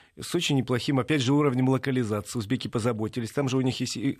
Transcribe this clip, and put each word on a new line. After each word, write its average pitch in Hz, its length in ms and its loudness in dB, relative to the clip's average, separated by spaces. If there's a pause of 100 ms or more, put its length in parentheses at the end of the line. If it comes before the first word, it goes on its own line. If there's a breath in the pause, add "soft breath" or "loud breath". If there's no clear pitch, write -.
(200 soft breath)
с - 140 -4
очень 160 220 2
неплохим, 131 420 0
опять 139 240 2
же, 120 100 2
уровнем 131 380 4
локализации. 123 680 0
Узбеки 113 300 -2
позаботились. 110 640 -2
Там 143 180 0
же 123 80 0
у 131 60 4
них 127 180 0
есть - 160 -4
и 131 220 -2